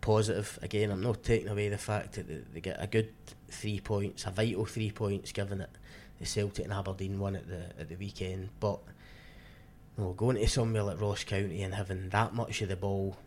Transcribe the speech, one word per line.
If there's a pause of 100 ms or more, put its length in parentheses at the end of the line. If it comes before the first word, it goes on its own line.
positive.
Again,
I'm
not
taking
away
the
fact
that
they, (120)
they
get
a
good (400)
three
points,
a
vital
three
points,
given
that (500)
the
Celtic
and
Aberdeen
won
at
the, (180)
at
the
weekend. (100)
But, (1160)
no,
going
to
somewhere
like
Ross
County
and
having
that
much
of
the
ball (120)